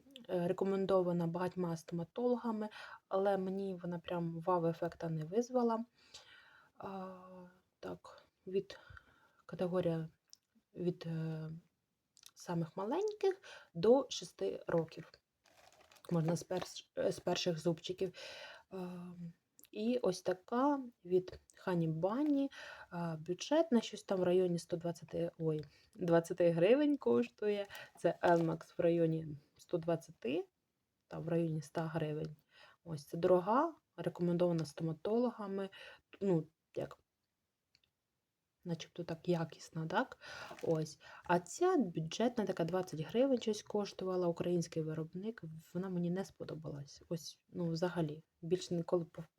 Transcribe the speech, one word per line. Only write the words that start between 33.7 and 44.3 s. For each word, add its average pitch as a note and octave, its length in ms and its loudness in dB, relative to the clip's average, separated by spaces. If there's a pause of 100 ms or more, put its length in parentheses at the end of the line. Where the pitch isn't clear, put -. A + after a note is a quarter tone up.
рекомендована F3 680 2
стоматологами. G3 1040 -2 (520)
Ну, F3 260 2 (280)
як, C#3+ 240 -6 (1600)
начебто E3+ 400 -6
так E3 260 -4
якісна, D#3+ 580 -4
так? G3 300 0 (460)
Ось. D#3+ 360 0 (240)
А F3 160 4
ця F4+ 380 2
бюджетна, G#3 680 0
така F#3 180 0
двадцять E3+ 360 -2
гривень A#3+ 420 2
щось G#3 220 -2
коштувала, F#3 640 -2
український E3+ 560 0